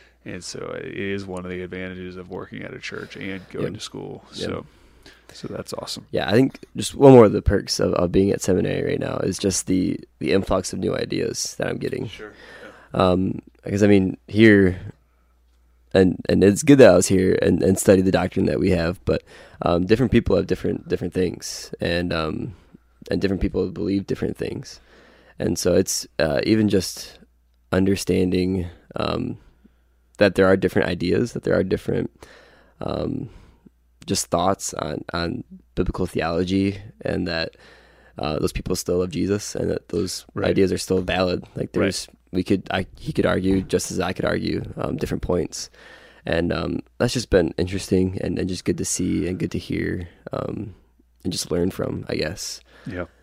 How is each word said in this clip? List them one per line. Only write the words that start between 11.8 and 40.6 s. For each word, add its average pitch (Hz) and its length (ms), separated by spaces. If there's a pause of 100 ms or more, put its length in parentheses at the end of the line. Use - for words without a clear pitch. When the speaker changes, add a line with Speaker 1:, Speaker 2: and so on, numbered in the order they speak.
Speaker 1:
Sure. 107 240 (600)
Speaker 2:
Um, 92 480 (260)
'cause, 101 140
I 104 60
mean, 98 300 (100)
here, 98 520 (1120)
and, 95 240 (120)
and 92 140
it's 101 180
good 139 160
that 113 140
I 90 40
was 95 120
here 92 340
and, 90 220
and 95 160
studied 95 260
the 95 60
doctrine 92 340
that 78 140
we 92 100
have, 87 340
but, - 200 (400)
um, 87 240
different 110 240
people 110 240
have 92 100
different, - 420
different 160 260
things, - 680
and, 87 320
um, 80 400 (560)
and 95 100
different 95 220
people 92 300
believe 92 340
different - 320
things. - 420 (600)
And 90 180
so 90 160
it's, - 320 (140)
uh, 76 240
even 107 260
just - 480 (540)
understanding, 92 960 (280)
um, - 420 (800)
that 101 180
there 95 100
are 95 100
different 95 340
ideas, 92 440
that - 100
there 92 120
are 92 80
different, 92 480 (720)
um, - 480 (760)
just - 220
thoughts - 480
on, - 280 (100)
on - 300 (320)
biblical 92 300
theology, 92 720 (240)
and 87 260
that, 82 280 (640)
uh, 76 200
those - 140
people - 220
still 90 240
love 92 100
Jesus, 92 460
and 87 160
that - 180
those 92 360 (100)
Speaker 1:
Right. 92 140
Speaker 2:
ideas 90 220